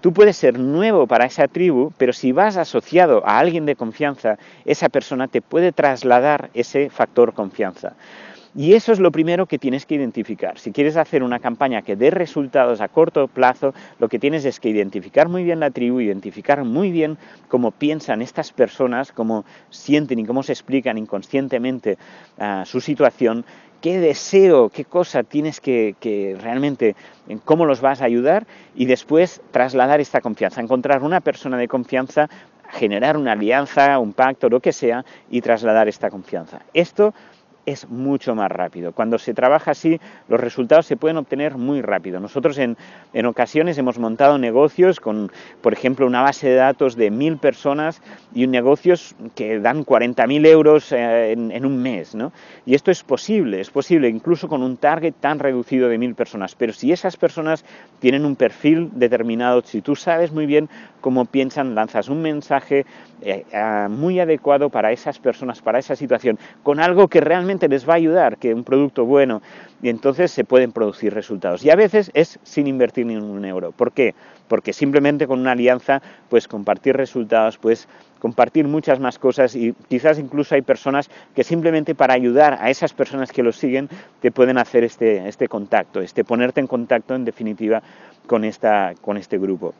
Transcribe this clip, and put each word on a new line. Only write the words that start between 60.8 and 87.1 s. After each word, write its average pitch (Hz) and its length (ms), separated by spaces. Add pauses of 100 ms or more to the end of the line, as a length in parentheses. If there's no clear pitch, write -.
cómo 127 240
piensan, 131 500
lanzas 110 340
un 151 140
mensaje, 143 640 (360)
eh, 98 300
ah, 104 380
muy 170 300
adecuado 143 500
para 107 220
esas 139 260
personas, 123 440
para 113 180
esa 135 160
situación, 120 420 (240)
con 143 160
algo 175 300
que 170 120
realmente 180 360 (120)
les 139 200
va 165 60
a - 20
ayudar, 160 400
que 117 160
un 120 120
producto 135 420
bueno, 127 340 (400)
y 123 80
entonces 139 420
se 123 140
pueden 127 280
producir 104 420
resultados. 98 500
Y 143 60
a 165 60
veces 208 360
es 160 300
sin 143 240
invertir 127 400
ni 113 100
un 104 300
euro. 92 260
¿Por 117 200
qué? 117 220 (320)
Porque 104 280
simplemente 143 520
con 127 140
una 131 120
alianza, 123 500 (260)
pues 117 200
compartir 107 480
resultados, 113 600
pues 113 320 (300)
compartir 120 480
muchas 147 340
más 127 180
cosas 127 380
y 117 180 (140)
quizás 147 300
incluso 143 360
hay 139 80
personas 139 460 (260)
que 127 100
simplemente 165 500
para 131 180
ayudar 127 480
a 113 80
esas 147 240
personas 135 400
que 131 100
los 117 140
siguen 135 320 (320)
te 123 100
pueden 127 280
hacer 120 260
este, 107 420
este 110 220
contacto, 101 540
este 98 220
ponerte 123 360
en 131 60
contacto 120 480